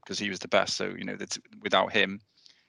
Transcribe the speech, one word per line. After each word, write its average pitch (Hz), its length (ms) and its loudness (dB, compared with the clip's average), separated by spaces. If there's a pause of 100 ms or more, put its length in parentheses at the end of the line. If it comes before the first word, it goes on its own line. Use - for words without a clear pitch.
'cause 98 140 -6
he 101 100 -2
was 92 100 -6
the - 80 -10
best. 95 300 2
So, 98 80 -2 (120)
you 95 60 -8
know, 98 120 -6
the 98 100 -10
t-, - 160 -8 (200)
without 98 300 4
him, 98 300 2 (480)